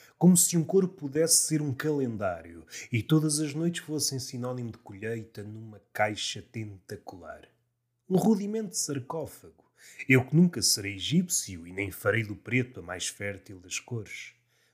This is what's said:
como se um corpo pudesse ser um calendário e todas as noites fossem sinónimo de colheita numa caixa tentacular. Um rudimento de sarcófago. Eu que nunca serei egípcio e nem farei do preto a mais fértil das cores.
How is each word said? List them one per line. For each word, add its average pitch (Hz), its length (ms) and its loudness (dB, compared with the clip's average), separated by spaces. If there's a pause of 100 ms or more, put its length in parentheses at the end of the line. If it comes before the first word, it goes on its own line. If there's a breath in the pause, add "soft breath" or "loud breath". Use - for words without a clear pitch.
(160 soft breath)
como 180 200 8
se - 200 4
um 165 60 4
corpo 185 320 2
pudesse 151 540 2
ser 156 120 2
um 147 140 -2
calendário 101 880 -4 (280 loud breath)
e 117 100 2
todas 156 380 2
as 147 120 -4
noites 170 320 -2
fossem 139 360 -4
sinónimo 123 500 -6
de - 80 -14
colheita 107 640 -10
numa 107 400 -14 (100)
caixa 107 480 -2
tentacular. 95 1080 -12 (600)
Um 185 80 4
rudimento 202 540 0
de - 80 -6
sarcófago. 135 880 -8 (440 loud breath)
Eu 131 160 8
que 147 120 0
nunca 170 260 6
serei 101 320 0
egípcio 98 720 -2
e 87 60 -14
nem 98 180 -2
farei 107 320 0
do 104 140 -8
preto 123 420 -2
a 92 40 -12
mais 87 260 -8
fértil 98 500 -10
das 87 220 -10
cores. - 540 -10 (400)